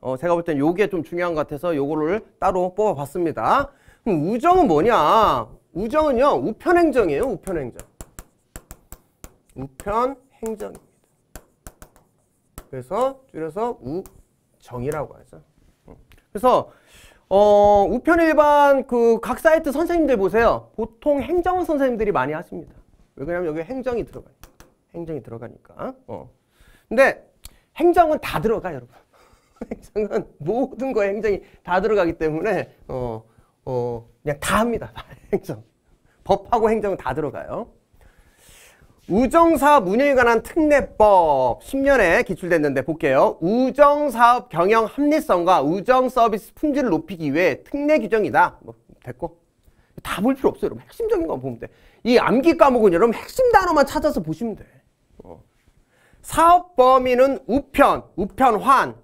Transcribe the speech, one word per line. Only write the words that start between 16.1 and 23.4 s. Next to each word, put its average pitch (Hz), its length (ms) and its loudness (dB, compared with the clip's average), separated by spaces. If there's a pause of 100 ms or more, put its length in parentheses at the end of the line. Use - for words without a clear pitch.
그래서, 208 380 2 (580)
어, 208 640 4
우편일반 294 960 2
그 233 340 2
각 240 180 -8
사이트 320 320 2
선생님들 320 460 -2
보세요. 190 600 0
보통 269 440 -4
행정은 349 460 -4
선생님들이 247 460 -2
많이 139 200 -2
하십니다. 170 400 -14 (440)
왜 131 100 -12
그러냐면 175 240 -6